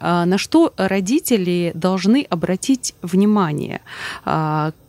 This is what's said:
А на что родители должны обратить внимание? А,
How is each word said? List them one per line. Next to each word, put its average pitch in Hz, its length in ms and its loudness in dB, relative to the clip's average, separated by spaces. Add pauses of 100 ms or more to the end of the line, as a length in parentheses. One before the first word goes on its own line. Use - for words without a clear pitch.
А 175 260 0
на 185 100 2
что - 400 2
родители 190 960 0
должны 190 560 0
обратить 185 760 -2
внимание? 185 800 0 (420)
А, 156 480 0 (160)